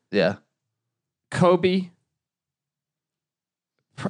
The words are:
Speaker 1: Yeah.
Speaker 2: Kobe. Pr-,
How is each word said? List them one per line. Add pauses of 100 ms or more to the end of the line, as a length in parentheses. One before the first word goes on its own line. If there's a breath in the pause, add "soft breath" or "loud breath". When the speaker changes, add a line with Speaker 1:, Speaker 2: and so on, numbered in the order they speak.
(100)
Speaker 1:
Yeah. (960)
Speaker 2:
Kobe. (2000)
Pr-,